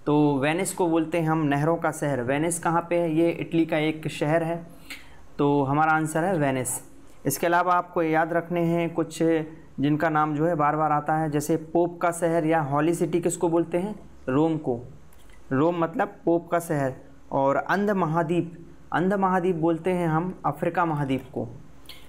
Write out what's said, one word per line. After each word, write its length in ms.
तो 320
वेनिस 340
को 160
बोलते 300
हैं 100
हम 100
नहरों 380
का 140
शहर। 300
वेनिस 380
कहाँ 320
पे 100
है? 160
ये 140
इटली 360
का 120
एक 300
शहर 340
है, 240
तो 260
हमारा 280
आंसर 320
है 140
वेनिस। 300
इसके 200
अलावा 280
आपको 280
याद 300
रखने 280
हैं 340
कुछ 280
जिनका 280
नाम 260
जो 120
है 80
बार 220
बार 160
आता 240
है, 140
जैसे 260
पोप 440
का 100
शहर 360
या 140
हॉली 340
सिटी 260
किसको 280
बोलते 300
हैं? 160
रोम 280
को। 240
रोम 260
मतलब 360
पोप 260
का 80
शहर। 340
और 240
अंध 340
महाद्वीप, 760
अंध 220
महाद्वीप 420
बोलते 340
हैं 180
हम 380
अफ्रीका 380
महाद्वीप 400
को। 140